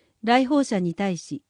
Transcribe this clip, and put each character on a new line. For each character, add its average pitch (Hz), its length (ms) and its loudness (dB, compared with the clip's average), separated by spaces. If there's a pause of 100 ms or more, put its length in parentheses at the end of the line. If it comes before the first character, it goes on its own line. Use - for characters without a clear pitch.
(240)
来 240 220 2
訪 277 180 2
者 202 180 -2
に 170 120 -2
対 190 240 -2
し - 320 -12